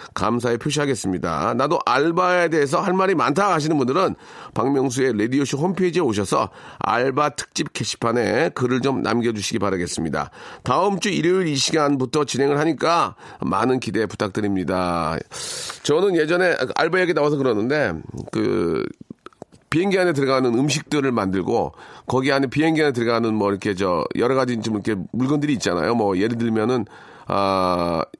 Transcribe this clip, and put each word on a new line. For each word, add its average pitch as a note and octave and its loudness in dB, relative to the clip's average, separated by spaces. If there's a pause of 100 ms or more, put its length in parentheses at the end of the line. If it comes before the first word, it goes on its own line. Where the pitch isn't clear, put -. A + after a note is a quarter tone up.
(140)
감사의 A#2 0
표시하겠습니다. A2 0
"나도 C#3+ 0
알바에 E3+ 2
대해서 D3+ 2
할 F3+ 0
말이 F#3+ 2
많다." D3+ 2
하시는 D#3 2
분들은 C3+ 2 (380)
박명수의 C3 2
라디오쇼 C3 0
홈페이지에 F3 0
오셔서 A2 0 (300)
알바 C3 0
특집 - -8
게시판에 A#2 0
글을 B2+ 0
좀 C3 0
남겨주시기 A2+ -2
바라겠습니다. E2+ -2 (340)
다음 F3+ 2
주 G#3+ -2
일요일 F3 0
이 D3 -2
시간부터 C#3+ 0
진행을 C#3 0
하니까 D#3 0 (260)
많은 A#2 2
기대 A2 -2
부탁드립니다. F2+ -2 (680)
저는 F3 2
예전에 E3+ 2 (200)
알바 E3 2
얘기 E3+ 2
나와서 D3+ 2
그러는데 B2+ 0 (380)
그 F#2+ 0 (840)
비행기 F#3+ 2
안에 F3+ 2
들어가는 C3 2
음식들을 C#3+ 0
만들고 F#2+ 0 (340)
거기 C3 0
안에 C#3 2
비행기 D#3 2
안에 D3 2
들어가는 A#2 0
뭐 G2+ 2
이렇게 G2+ -2
저 F2+ 0 (120)
여러 B2 2
가지 B2 0
좀 A2 -4
이렇게 G#2 -2 (160)
물건들이 C#3+ 0
있잖아요. F2+ 0
뭐 G2+ 2
예를 A2+ 0
들면은, A2+ 0 (420)
아, F2+ 0 (160)